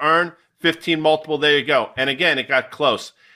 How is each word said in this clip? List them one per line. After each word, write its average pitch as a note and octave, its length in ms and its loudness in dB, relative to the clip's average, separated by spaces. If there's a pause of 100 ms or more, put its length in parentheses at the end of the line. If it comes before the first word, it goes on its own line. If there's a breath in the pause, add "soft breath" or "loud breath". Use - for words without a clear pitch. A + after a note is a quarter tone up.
earn, E3 300 2 (260 soft breath)
fifteen E3 420 -2
multiple, D#3 380 0
there D3 180 2
you C#3 80 0
go. C3 320 0
And C3+ 140 -2
again, C#3 280 0
it B2 100 -6
got C3 240 -2
close. B2+ 400 -2 (240 soft breath)